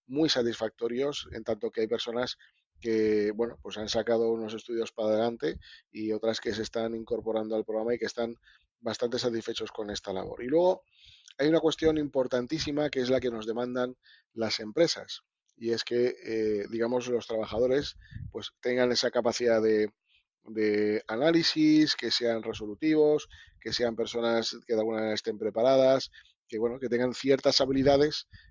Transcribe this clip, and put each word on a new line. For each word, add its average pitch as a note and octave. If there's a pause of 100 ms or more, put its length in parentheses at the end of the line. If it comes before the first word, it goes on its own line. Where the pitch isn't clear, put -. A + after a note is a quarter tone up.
muy D3
satisfactorios, A#2
en A2+
tanto A2
que A2+
hay A2
personas A#2 (420)
que, G#2+
bueno, A#2
pues, G#2
han G#2+
sacado A2+
unos A2+
estudios A2+
para G#2+
adelante A#2 (340)
y G#2+
otras A2
que A#2
se A2
están A2+
incorporando A2
al A2
programa A2
y -
que A2+
están A#2 (440)
bastante A#2+
satisfechos A2+
con G#2
esta G2+
labor. F#2+
Y B2
luego F3+ (560)
hay C#3+
una D#3+
cuestión D#3
importantísima C#3+
que C3+
es B2
la C3
que B2
nos A2
demandan B2 (360)
las A2
empresas, G#2+ (340)
y A#2
es A2+
que, A#2+
eh, G#2+
digamos, A#2+
los A#2+
trabajadores, A#2 (340)
pues, G#2+ (100)
tengan B2
esa A#2+
capacidad A#2
de, G#2+ (540)
de G#2+
análisis, D#3
que A#2
sean A2+
resolutivos, D3 (320)
que A2+
sean A#2
personas A#2
que A#2+
de A2
alguna A2
manera A2
estén G#2+
preparadas, B2+ (360)
que, A2+
bueno, A#2
que B2+
tengan A#2+
ciertas C3+
habilidades, C#3 (240)